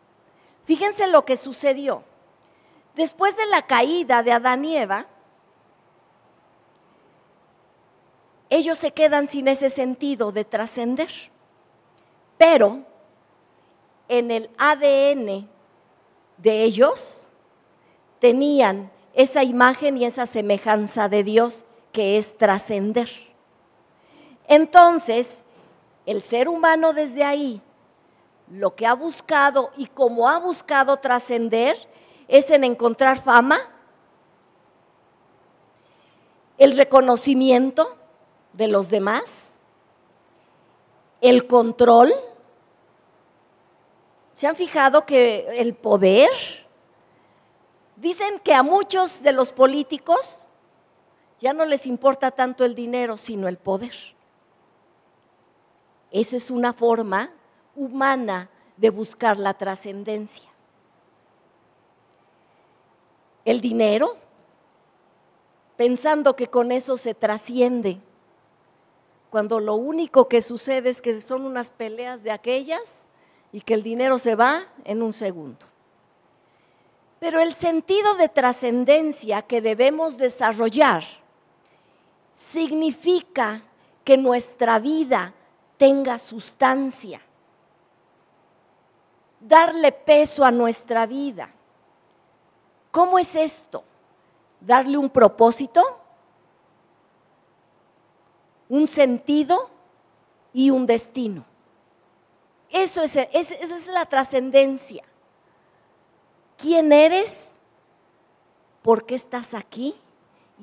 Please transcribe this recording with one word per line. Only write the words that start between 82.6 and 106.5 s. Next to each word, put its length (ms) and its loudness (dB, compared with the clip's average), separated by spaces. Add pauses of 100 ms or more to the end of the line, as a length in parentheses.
que 140 6
nuestra 600 0
vida 580 -4 (420)
tenga 420 2
sustancia, 1000 -6 (2250)
darle 520 4
peso 540 2
a 60 6
nuestra 560 -2
vida. 420 -12 (1400)
¿Cómo 260 2
es 180 -2
esto? 480 -6 (760)
Darle 400 0
un 100 -4
propósito, 720 2 (3000)
un 160 0
sentido 840 0 (840)
y 160 2
un 160 0
destino. 580 -4 (1300)
Eso 320 -2
es, 140 -4
es, 340 -2
esa 260 -12
es 120 -16
la 180 -4
trascendencia. 1000 -2 (1500)